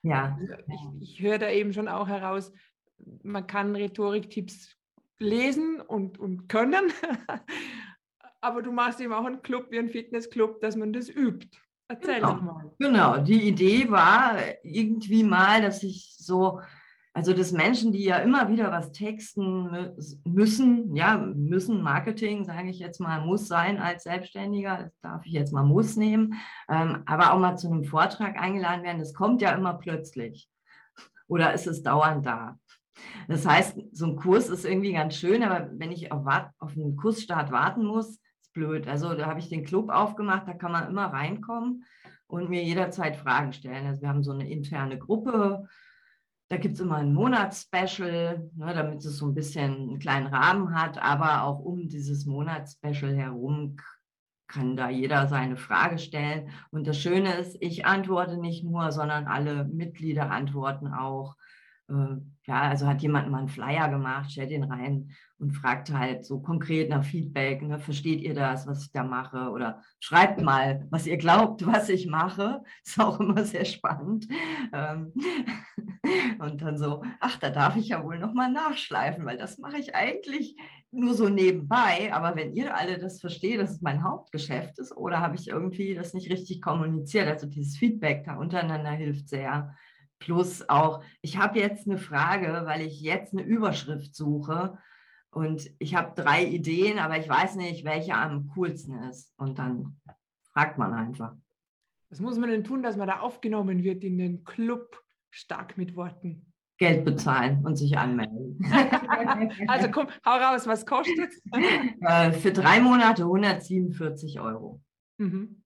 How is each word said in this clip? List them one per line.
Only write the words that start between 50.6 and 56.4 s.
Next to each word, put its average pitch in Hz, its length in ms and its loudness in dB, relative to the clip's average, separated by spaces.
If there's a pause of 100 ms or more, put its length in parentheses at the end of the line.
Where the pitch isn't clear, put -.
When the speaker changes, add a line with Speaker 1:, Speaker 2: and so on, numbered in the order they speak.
Speaker 1:
hat, 160 220 -2
aber 143 440 2
auch 143 140 -2
um 175 300 -6
dieses 143 380 -4
Monatsspecial 143 880 -4
herum 139 640 -4
k-, 143 60 -20 (640)
kann 131 300 -4
da 127 120 -4
jeder 139 380 2
seine 131 300 0
Frage 131 400 2
stellen. 147 520 -6 (200)